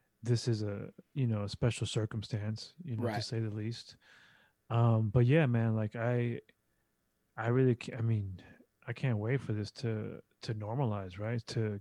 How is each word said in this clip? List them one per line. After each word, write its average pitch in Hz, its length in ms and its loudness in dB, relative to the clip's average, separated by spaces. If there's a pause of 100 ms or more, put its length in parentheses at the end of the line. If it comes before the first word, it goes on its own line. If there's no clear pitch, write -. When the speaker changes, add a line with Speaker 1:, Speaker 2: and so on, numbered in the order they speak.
(220)
Speaker 1:
this 117 260 0
is 113 160 0
a, 101 260 -6 (260)
you 131 120 2
know, 107 160 0
a 101 60 -4
special 117 380 0
circumstance, 110 840 -4 (100)
you 127 120 -6
know, 110 60 -4
to 120 60 0
Speaker 2:
Right. 110 160 -4
Speaker 1:
say 113 160 -4
the 110 100 -2
least. 107 480 -8 (720)
Um, 113 440 4
but 123 120 6
yeah, 151 200 6
man, 113 300 2
like, 110 200 -2
I, 120 440 0 (960)
I 113 120 -4
really, 127 260 6
ca-, - 220 -8
I 113 40 -2
mean, 104 380 0 (480)
I 120 60 -4
can't 120 240 0
wait 117 240 0
for - 120 -4
this 104 180 -4
to, 107 500 -6 (220)
to 123 100 -6
normalize, 104 640 -2
right? 117 280 -4
To 107 340 -2